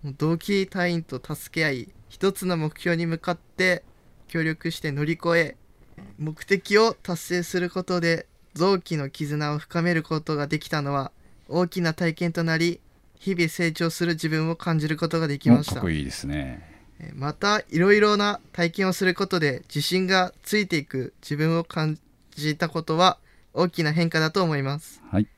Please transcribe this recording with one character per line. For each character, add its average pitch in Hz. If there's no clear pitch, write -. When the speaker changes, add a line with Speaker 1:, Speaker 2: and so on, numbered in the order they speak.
Speaker 1:
も 143
う 135
同 160
期 196
隊 180
員 170
と 131
助 -
け 156
合 147
い、 123
一 190
つ 190
の 180
目 156
標 175
に 165
向 165
か 180
っ 170
て 185
協 165
力 160
し 165
て 156
乗 143
り 156
越 170
え、 160
目 151
的 196
を 226
達 -
成 175
す 180
る 175
こ 185
と 180
で、 165
同 185
期 170
の 139
絆 147
を 147
深 170
め 175
る 160
こ 156
と 156
が 143
で 151
き -
た 156
の 139
は 139
大 175
き 180
な 165
体 165
験 170
と 165
な 160
り、 170
日 190
々 170
成 165
長 165
す 170
る 170
自 160
分 160
を 165
感 165
じ 151
る 156
こ 160
と 165
が 160
で 143
き -
ま 123
し 147
た。 -
Speaker 2:
お、 -
か -
っ -
こ 92
い 78
い 69
で 67
す -
ね。 69
Speaker 1:
え 160
ー、 135
ま 143
た、 208
い -
ろ 185
い 208
ろ 208
な 202
体 170
験 190
を 185
す -
る 185
こ 196
と 180
で 143
自 147
信 185
が 185
つ -
い 208
て 170
い 143
く -
自 -
分 160
を 165
感 156
じ 147
た 165
こ 160
と 160
は 180
大 180
き 170
な 151
変 165
化 160
だ 156
と 196
思 160
い 139
ま 139
す。 -
Speaker 2:
は 98
い。 107